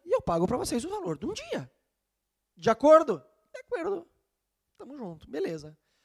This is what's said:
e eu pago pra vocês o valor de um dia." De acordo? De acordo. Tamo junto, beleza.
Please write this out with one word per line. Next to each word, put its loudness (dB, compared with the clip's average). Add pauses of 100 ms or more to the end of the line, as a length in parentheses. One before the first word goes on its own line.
e -4
eu 4
pago 0
pra 0
vocês -2
o -8
valor -4
de -8
um -4
dia." -8 (840)
De 0
acordo? 6 (300)
De -14
acordo. -6 (760)
Tamo -16
junto, -12
beleza. -8 (280)